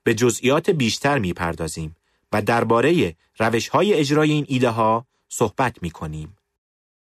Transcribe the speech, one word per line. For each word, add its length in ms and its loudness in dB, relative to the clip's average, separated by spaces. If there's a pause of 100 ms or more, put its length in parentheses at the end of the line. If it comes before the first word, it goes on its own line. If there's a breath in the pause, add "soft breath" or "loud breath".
به 120 0
جزئیات 560 0
بیشتر 480 0
می‌پردازیم 800 -6 (360)
و 100 0
درباره 720 2 (220)
روش‌های 560 0
اجرای 360 2
این 180 0
ایده‌ها 580 0 (220)
صحبت 540 -4
می‌کنیم. 540 -10 (680)